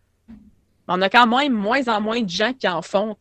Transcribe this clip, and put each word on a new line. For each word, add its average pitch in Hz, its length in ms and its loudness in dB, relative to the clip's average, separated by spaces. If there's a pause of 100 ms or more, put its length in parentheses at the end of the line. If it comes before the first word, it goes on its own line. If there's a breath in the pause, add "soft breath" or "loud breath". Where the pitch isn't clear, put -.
(280)
mais - 80 -20 (520)
on 180 160 0
a 196 60 0
quand 240 180 6
même 254 260 0
moins 233 340 0
en 214 140 0
moins 220 200 -2
de 202 80 -4
gens 214 240 -2
qui 226 140 -4
en 170 140 -2
font, 208 400 -4